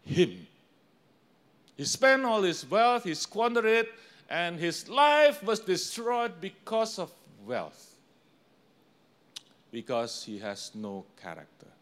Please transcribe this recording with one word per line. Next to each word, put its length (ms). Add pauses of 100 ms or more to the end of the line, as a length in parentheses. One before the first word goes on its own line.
him. 440 (1300)
He 80
spent 400
all 160
his 280
wealth, 340
he 100
squandered 520
it, 240 (380)
and 320
his 300
life 540
was 160
destroyed 840
because 560
of 140 (340)
wealth. 500 (1800)
Because 520
he 160
has 340
no 320 (100)
character. 520 (140)